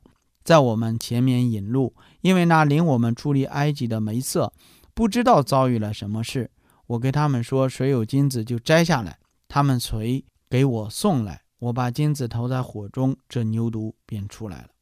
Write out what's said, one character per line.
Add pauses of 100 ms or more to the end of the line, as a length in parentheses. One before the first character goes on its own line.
(440)
在
我
们
前
面
引
路， (280)
因
为
那
领
我
们
出
离
埃
及
的
梅
瑟， (440)
不
知
道
遭
遇
了
什
么
事。’ (380)
我
给
他
们
说
，‘谁
有
金
子
就
摘
下
来。’ (280)
他
们
遂 (240)
给
我
送
来， (160)
我
把
金
子
投
在
火
中， (140)
这
牛
犊 (140)
便
出
来
了。” (120)